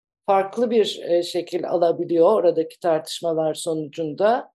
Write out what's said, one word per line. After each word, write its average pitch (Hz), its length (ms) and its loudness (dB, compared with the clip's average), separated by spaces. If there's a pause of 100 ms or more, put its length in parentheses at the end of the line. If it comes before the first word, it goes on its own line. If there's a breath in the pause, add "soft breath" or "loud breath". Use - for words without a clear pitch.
(260)
Farklı 196 460 0
bir, 214 320 2
e, 170 200 2
şekil 175 460 -6
alabiliyor 170 640 2
oradaki 160 460 0
tartışmalar 160 760 -2
sonucunda. 160 1000 -2